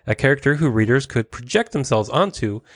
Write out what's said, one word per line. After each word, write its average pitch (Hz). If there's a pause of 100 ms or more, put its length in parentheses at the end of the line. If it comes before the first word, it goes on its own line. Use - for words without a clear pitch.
a -
character 139
who 151
readers 117
could -
project 208
themselves 113
onto, 123 (140)